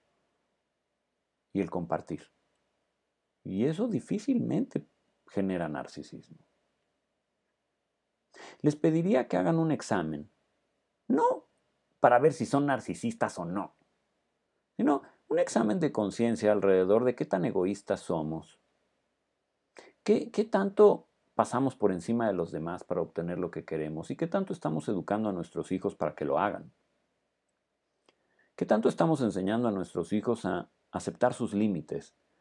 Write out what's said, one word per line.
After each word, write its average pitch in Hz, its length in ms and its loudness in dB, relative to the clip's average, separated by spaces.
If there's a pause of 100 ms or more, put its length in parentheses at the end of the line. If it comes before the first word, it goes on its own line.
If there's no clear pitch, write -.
(1500)
y 98 80 -2
el 87 100 -2
compartir. 82 600 -6 (1120)
Y 98 220 -2
eso 170 220 -2
difícilmente - 960 -2 (420)
genera 92 400 -2
narcisismo. - 720 -12 (2250)
Les 151 160 2
pediría 170 520 2
que 180 80 -2
hagan 175 220 2
un 160 140 2
examen, 78 580 -4 (800)
no 453 380 2 (540)
para 123 180 6
ver 147 140 4
si 120 140 -6
son 143 200 0
narcisistas 113 720 -4
o 90 60 -8
no, 90 320 -8 (1000)
sino 285 260 2 (260)
un - 100 2
examen 214 420 2
de 156 120 0
conciencia 107 600 2
alrededor 98 520 4
de 127 100 2
qué 156 100 -4
tan 180 200 0
egoístas 95 560 -2
somos, 80 600 -6 (1400)
qué, 220 280 2
qué 208 140 -2
tanto 202 640 4 (260)
pasamos 123 420 0
por 101 160 2
encima 113 340 -2
de 101 80 0
los 82 180 -2
demás 85 320 -6
para - 160 -2
obtener 85 380 -4
lo 87 120 -4
que - 140 -10
queremos 78 460 -6
y - 60 -8
qué 165 100 -4
tanto 190 260 -4
estamos 160 360 -6
educando 107 400 -2
a 101 40 -2
nuestros 85 400 -8
hijos 95 220 -2
para 78 200 -4
que - 100 -6
lo 69 140 0
hagan. 98 340 -4 (1800)
¿Qué - 100 -2
tanto 226 220 4
estamos 160 340 2
enseñando 104 460 0
a 107 40 0
nuestros 92 400 -4
hijos 107 320 0
a 92 260 -4 (200)
aceptar 98 420 -2
sus 110 220 -6
límites 101 600 -4 (260)